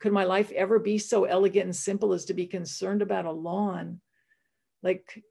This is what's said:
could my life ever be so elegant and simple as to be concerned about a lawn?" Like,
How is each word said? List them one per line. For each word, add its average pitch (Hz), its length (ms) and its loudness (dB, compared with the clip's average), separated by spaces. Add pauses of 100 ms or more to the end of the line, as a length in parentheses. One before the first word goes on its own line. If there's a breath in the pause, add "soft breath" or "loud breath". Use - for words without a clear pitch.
could 214 100 0
my 202 140 4
life 196 260 2
ever 196 300 2
be 214 180 0
so 208 260 2
elegant 190 420 4
and 180 100 -6
simple 202 360 0
as 175 120 -2
to 185 100 -4
be 180 120 -2
concerned 185 560 -4
about 196 220 -2
a 165 60 -4
lawn?" 170 680 -4 (840)
Like, - 480 -4